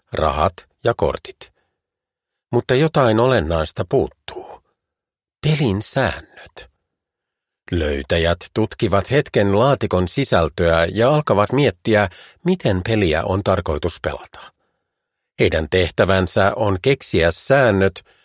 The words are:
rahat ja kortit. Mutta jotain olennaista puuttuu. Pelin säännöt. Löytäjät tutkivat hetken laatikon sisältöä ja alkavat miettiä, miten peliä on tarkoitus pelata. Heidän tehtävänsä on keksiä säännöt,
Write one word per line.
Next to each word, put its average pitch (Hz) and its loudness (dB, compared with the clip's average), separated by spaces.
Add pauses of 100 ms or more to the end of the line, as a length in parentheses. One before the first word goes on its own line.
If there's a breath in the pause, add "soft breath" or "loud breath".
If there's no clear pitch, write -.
(120)
rahat 78 0 (300)
ja 117 0
kortit. - -6 (1000)
Mutta 120 0
jotain 131 2
olennaista 87 0
puuttuu. - -6 (800)
Pelin 143 0
säännöt. - -6 (1000)
Löytäjät 82 -2 (140)
tutkivat 101 -2
hetken 107 2
laatikon 110 0
sisältöä 85 0
ja 110 2
alkavat 107 0
miettiä, 113 0 (360 loud breath)
miten 135 0
peliä 92 0
on 92 -2
tarkoitus 87 -2
pelata. - -10 (880)
Heidän 82 2
tehtävänsä 95 2
on 101 -2
keksiä 98 0
säännöt, 104 0 (220 soft breath)